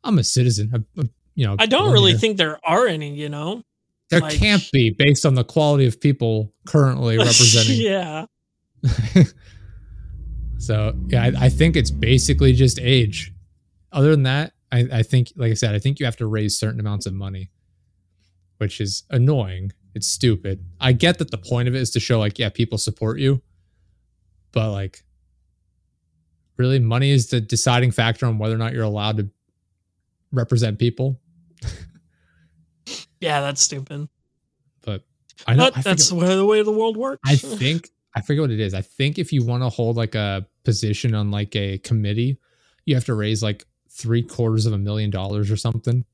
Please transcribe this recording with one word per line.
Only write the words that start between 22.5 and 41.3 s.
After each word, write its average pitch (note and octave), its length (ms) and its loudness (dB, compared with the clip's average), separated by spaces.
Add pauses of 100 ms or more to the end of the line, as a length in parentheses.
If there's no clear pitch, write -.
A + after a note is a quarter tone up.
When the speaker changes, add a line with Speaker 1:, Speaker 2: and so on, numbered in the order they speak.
Speaker 1:
support - 420 -4
you, C3+ 220 2 (1080)
but, A2 220 -2
like, G2 320 -8 (1500)
really, B2+ 240 2
money A#2+ 300 2
is C3 180 4
the A#2+ 120 0
deciding B2 520 0
factor A2+ 340 0
on A2 120 0
whether A2 160 -2
or A2 40 -2
not A2+ 140 -4
you're A#2 100 -4
allowed G#2+ 360 -2
to G2+ 100 -4 (1040)
represent A#2 460 0
people. B2+ 420 -2 (420)
<laughs> - 80 -6 (1500)
Speaker 2:
Yeah, D3+ 200 0
that's C#3 220 -2
stupid. C#3+ 460 -6 (760)
Speaker 1:
But G2+ 200 -10 (440)
I A#2 80 2
know, D3+ 160 6
Speaker 2:
But F#3 80 -6
Speaker 1:
I C3 40 -4
Speaker 2:
that's F#3+ 280 2
Speaker 1:
forget F3 120 -2
Speaker 2:
the F3+ 60 2
way, F#3+ 80 2
the G3 80 2
way G#3+ 180 4
the G#3+ 100 0
world A3 260 0
works. C4+ 280 -6
Speaker 1:
I C#3+ 100 4
think, E3 520 -4 (260)
I G#2 60 -4
forget D3 220 -2
what C3+ 80 0
it G#2+ 100 -4
is. G2 140 -4
I F#2+ 80 -4
think C#3+ 360 -4
if - 140 -4
you C3+ 100 2
wanna A#2+ 280 -2
hold, A#2 260 -2
like, A2+ 180 -4
a G2 320 -4 (180)
position A2 500 -2
on, G#2 160 -2